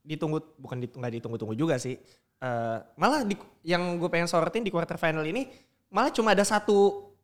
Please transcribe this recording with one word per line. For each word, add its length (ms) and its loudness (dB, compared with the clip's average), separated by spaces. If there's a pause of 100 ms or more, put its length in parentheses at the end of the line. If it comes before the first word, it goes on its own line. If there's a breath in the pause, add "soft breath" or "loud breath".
ditunggu, 400 -4 (160)
bukan 220 -10
dit-, 140 -8
nggak 220 -6
ditunggu-tunggu 400 -6
juga 220 0
sih. 240 -6 (360 soft breath)
Eh, 420 -4 (160)
malah 280 2
di, 120 -2 (280)
yang 200 0 (140)
gue 100 -2
pengen 180 0
sorotin 380 0
di 80 -2
quarter 260 -4
final 260 0
ini 280 -4 (360 loud breath)
malah 220 0
cuma 240 2
ada 100 6
satu 680 4 (140)